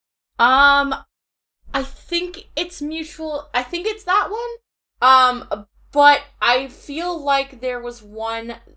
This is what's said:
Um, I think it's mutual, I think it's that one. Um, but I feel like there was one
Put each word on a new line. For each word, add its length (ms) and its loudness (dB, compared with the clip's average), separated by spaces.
Um, 580 4
I 120 -2
think 600 -8
it's 260 -6
mutual, 720 -8
I 80 0
think 240 -8
it's 200 -6
that 260 0
one. 180 -6
Um, 640 2
but 300 6
I 260 0
feel 540 -8
like 400 -2
there 180 -6
was 220 -12
one 540 -8